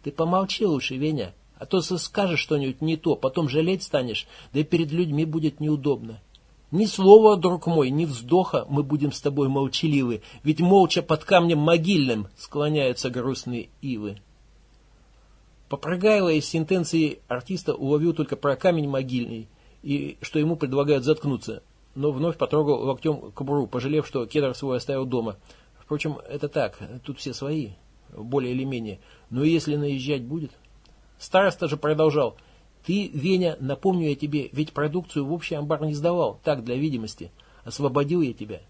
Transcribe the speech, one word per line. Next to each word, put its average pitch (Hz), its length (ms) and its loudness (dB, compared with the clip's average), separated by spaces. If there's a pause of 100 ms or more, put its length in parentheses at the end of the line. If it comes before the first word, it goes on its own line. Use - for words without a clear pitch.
«Ты 143 80 -6
помолчи 185 540 0
лучше, 131 320 -2
Веня, 135 360 -4 (240)
а - 80 -14
то 185 160 0
с-, 180 160 -4
скажешь 180 420 -2
что-нибудь 139 420 -2
не 160 140 0
то, 156 200 0
потом 143 340 -2
жалеть 160 340 0
станешь, 127 440 -4 (260)
да 139 60 0
и 156 40 0
перед 160 280 0
людьми 160 340 0
будет 156 340 -2
неудобно. 135 640 -2 (480)
Ни 196 160 2
слова, 208 520 10
друг 175 300 0
мой, 151 220 4
ни 151 160 0
вздоха, 139 640 0
мы 143 140 0
будем 139 280 0
с - 100 -12
тобой 139 260 0
молчаливы, 135 760 0 (220)
ведь 156 160 0
молча 180 420 6
под 151 220 -2
камнем 170 340 4
могильным 151 720 2 (100)
склоняются 143 720 -2
грустные 123 600 -6 (120)
ивы». 104 380 -8 (1500)
Попрыгайло 180 560 2
из 156 160 2
сентенции 160 720 0 (100)
артиста 139 460 -4
уловил 151 400 0
только 143 220 -4
про 139 200 0
камень 160 320 0
могильный 123 600 -4 (340)
и 143 400 -4
что - 160 -6
ему 156 180 2
предлагают 143 480 0
заткнуться, 117 600 -2 (320)
но 143 160 0
вновь 156 260 -2
потрогал 143 460 2
локтём 135 480 -4
кобуру, 139 340 -2
пожалев, 135 400 -2
что 120 220 -4
кедр 139 260 0
свой 131 240 -4
оставил 131 300 -4
дома. 113 300 -4 (420)
Впрочем, 151 400 -6 (100)
это 143 180 -6
так, 127 300 -4 (260)
тут 135 140 -10
все 127 160 -8
свои, 139 360 -6 (460)
более 123 380 -2
или 131 120 -4
менее. 113 340 -8 (320)
Но 127 120 -2
если 151 320 0
наезжать 143 460 -4
будет? 143 300 -8 (680)
Староста 185 500 0
же 151 80 -2
продолжал. 151 640 0 (480)
«Ты, 196 220 -2
Веня, 170 520 0
напомню 156 500 0
я 143 60 0
тебе, 143 360 -4
ведь 151 220 -4
продукцию 151 520 -4
в 147 80 -4
общий 165 220 -6
амбар 147 300 -2
не 151 100 -2
сдавал, 156 480 0
так, 135 200 -2
для 120 120 -4
видимости. 123 560 -6 (320)
Освободил 143 580 0
я 127 120 -2
тебя». 104 360 -12